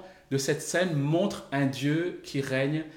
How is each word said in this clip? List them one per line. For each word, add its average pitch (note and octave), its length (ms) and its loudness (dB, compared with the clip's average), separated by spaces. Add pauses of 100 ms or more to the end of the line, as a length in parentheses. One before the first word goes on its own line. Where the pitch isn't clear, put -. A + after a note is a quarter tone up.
(320)
de C3+ 60 2
cette D3 240 0
scène F3 340 0
montre D#3+ 560 2
un C#3 140 2
Dieu D3 580 0
qui - 180 -2
règne C#3 420 0 (140)